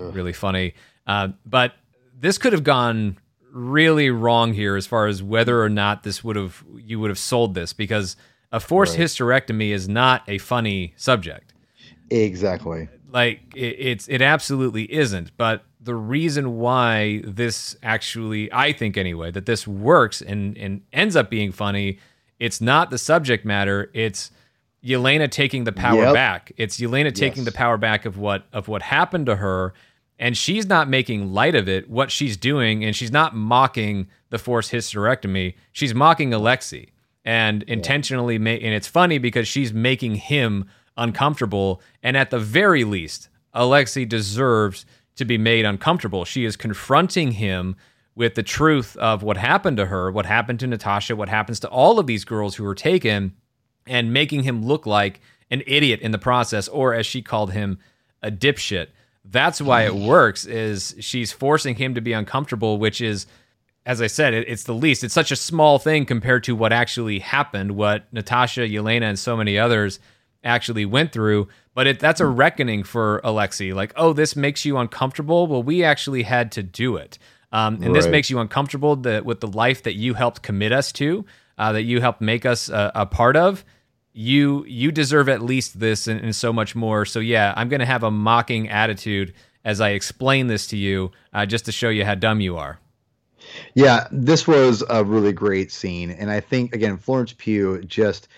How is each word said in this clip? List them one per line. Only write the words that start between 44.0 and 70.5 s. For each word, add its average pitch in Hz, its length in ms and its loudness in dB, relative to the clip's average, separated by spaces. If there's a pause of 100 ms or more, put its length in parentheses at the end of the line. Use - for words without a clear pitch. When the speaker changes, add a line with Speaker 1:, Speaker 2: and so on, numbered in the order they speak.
Speaker 2:
deserves 107 800 0 (300)
to 123 100 -6
be 113 120 0
made 113 280 4
uncomfortable. 101 600 -2
She 127 200 -4
is 107 120 -4
confronting 139 760 0
him 92 420 -4 (400)
with 117 200 0
the 113 80 -2
truth 143 540 0
of 110 260 0
what 104 140 -2
happened 139 400 0
to 101 80 0
her, 92 260 -2
what 101 140 -2
happened 113 340 0
to 131 80 -6
Natasha, 104 480 -2
what 104 140 -6
happens 107 320 -2
to - 80 -8
all 175 300 6
of 160 80 0
these 110 180 -2
girls 104 300 -4
who 107 100 -8
were 98 100 -4
taken, 107 580 0 (540)
and 120 260 0
making 143 300 0
him 120 220 -2
look 151 200 0
like 104 360 0 (280)
an 131 160 -4
idiot 135 360 2
in 110 100 -2
the 107 60 0
process, 113 500 0
or 131 260 0
as 113 120 -2
she 127 160 -8
called 104 320 -4
him, 101 260 -4 (420)
a 110 80 -8
dipshit. 104 580 -2 (380)
That's 139 360 0
why 123 240 4
it 98 100 0
works, 107 500 4
is 107 540 -6
she's 117 320 -6
forcing 139 440 -2
him 131 200 -4
to 123 60 -4
be 113 120 -4
uncomfortable, 110 640 -2
which 107 220 -2
is, 107 260 -4 (600)
as 123 160 -2
I 113 60 0
said, 135 260 2
it, 113 160 -2
it's 117 140 -8
the 120 100 -6
least. 131 300 2
It's 117 100 -6
such 160 180 2
a 139 40 0
small 151 440 4
thing 156 260 2
compared 123 400 0
to 123 100 -2
what 110 180 2
actually 117 460 0
happened, 101 520 -2
what 104 400 -2
Natasha, 123 500 0
Yelena, 110 420 0
and 104 160 -2
so 120 180 -2
many 104 200 0
others 107 420 2 (440)
actually 117 420 0